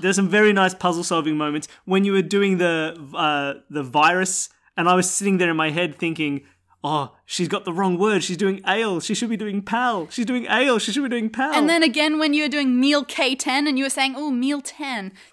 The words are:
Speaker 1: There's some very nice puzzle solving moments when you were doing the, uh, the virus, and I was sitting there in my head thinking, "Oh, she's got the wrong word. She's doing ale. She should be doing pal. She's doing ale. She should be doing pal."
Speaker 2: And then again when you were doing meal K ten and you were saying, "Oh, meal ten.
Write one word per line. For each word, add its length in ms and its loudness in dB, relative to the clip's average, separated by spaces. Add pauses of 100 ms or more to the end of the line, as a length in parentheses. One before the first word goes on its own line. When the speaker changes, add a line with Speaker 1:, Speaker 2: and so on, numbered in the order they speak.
Speaker 1:
There's 160 2
some 140 2
very 240 6
nice 180 4
puzzle 320 0
solving 320 0
moments 320 -2 (160)
when 220 2
you 60 2
were 100 4
doing 340 2
the, 400 0 (180)
uh, 540 -2
the 140 -4
virus, 640 2 (300)
and 100 2
I 60 6
was 160 2
sitting 260 0
there 140 2
in 60 0
my 160 0
head 240 -2
thinking, 500 -4 (360)
"Oh, 320 -2 (120)
she's 220 -4
got 180 -4
the 80 -6
wrong 240 0
word. 260 2
She's 140 -6
doing 280 -2
ale. 340 0
She 140 -4
should 140 -2
be 80 -2
doing 240 -6
pal. 480 -2
She's 160 -6
doing 220 -2
ale. 320 2
She 120 -4
should 120 -2
be 80 -4
doing 180 -2
pal." 240 -4
Speaker 2:
And 160 2
then 140 4
again 360 2
when 140 0
you 120 0
were 40 -2
doing 320 0
meal 240 2
K 300 -2
ten 320 -2
and 100 0
you 80 0
were 60 -2
saying, 260 -2
"Oh, 140 -4
meal 320 -2
ten. 500 -10 (200)